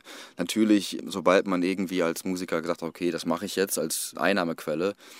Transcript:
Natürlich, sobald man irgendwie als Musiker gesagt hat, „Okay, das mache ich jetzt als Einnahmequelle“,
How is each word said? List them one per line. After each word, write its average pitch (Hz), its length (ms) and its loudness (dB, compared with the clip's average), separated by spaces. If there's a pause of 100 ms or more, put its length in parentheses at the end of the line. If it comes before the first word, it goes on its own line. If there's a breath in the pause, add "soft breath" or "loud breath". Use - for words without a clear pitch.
(380 loud breath)
Natürlich, 104 680 2
sobald 92 400 4
man 92 160 0
irgendwie 90 400 0
als 82 220 0
Musiker 90 380 -2
gesagt 85 200 -2
hat, 82 80 -4
„Okay, 87 220 -2
das 80 140 -4
mache 85 200 0
ich - 120 -6
jetzt 98 200 2
als - 380 -4
Einnahmequelle“, 87 800 0 (240 loud breath)